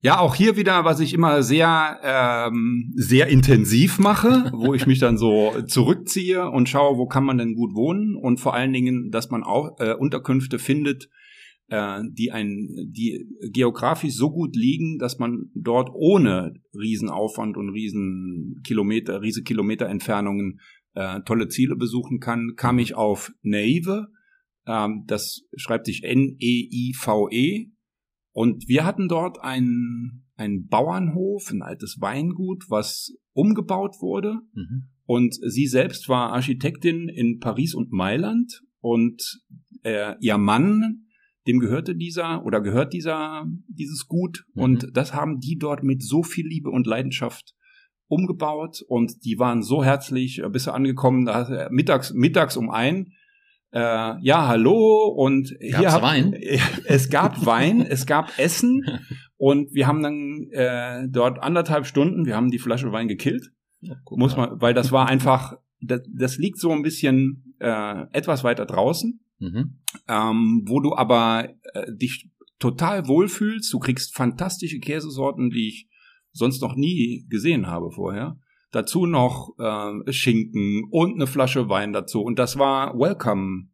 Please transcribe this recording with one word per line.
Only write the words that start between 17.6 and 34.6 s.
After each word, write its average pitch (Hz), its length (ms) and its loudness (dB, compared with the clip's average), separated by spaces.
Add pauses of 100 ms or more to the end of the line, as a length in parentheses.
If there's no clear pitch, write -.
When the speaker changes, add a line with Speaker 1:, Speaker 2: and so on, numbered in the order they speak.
Speaker 1:
Riesenkilometer, 98 1500 -4
Riesenkilometerentfernungen, 101 1400 -4 (340)
äh, 95 300 -8
tolle 113 240 -2
Ziele 139 260 0
besuchen 120 460 -4
kann, 117 360 -6
kam 123 200 2
Speaker 2:
Mhm. 120 60 4
Speaker 1:
ich 117 120 -4
auf 107 380 -2 (100)
Neive, 165 640 0 (580)
ähm, 107 440 -4
das - 340 -6 (140)
schreibt - 300 -6
sich - 180 -8
N 131 340 2
E 120 320 0
I 123 260 -4
V 107 340 0
E. 165 400 -2 (640)
Und 113 360 0
wir 139 160 4
hatten 190 240 -2
dort 170 340 -2
einen, 120 960 -4
einen 104 320 -4
Bauernhof, 180 840 -2
ein 98 120 -6
altes - 380 -12
Weingut, 170 680 -6
was - 480 -6 (160)
umgebaut 196 680 0
wurde. 196 380 -4 (160)
Speaker 2:
Mhm. 104 360 -10 (160)